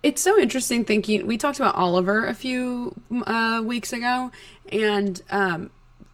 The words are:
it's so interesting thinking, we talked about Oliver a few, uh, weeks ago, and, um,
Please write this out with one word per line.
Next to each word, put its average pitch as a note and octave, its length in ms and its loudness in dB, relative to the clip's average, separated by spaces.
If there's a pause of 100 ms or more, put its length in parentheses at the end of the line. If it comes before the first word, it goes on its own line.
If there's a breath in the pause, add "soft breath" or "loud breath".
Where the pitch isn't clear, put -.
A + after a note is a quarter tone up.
it's D4 180 2
so G4+ 180 6
interesting A#3+ 460 2
thinking, G#3+ 440 2
we A3+ 100 0
talked C#4 220 -2
about - 160 2
Oliver F#3 500 2
a A3+ 80 -4
few, B3 680 -6 (260)
uh, A3+ 380 0
weeks A#3 280 -4
ago, B3 400 -2 (400 loud breath)
and, G3+ 580 0
um, F#3+ 400 -2 (440)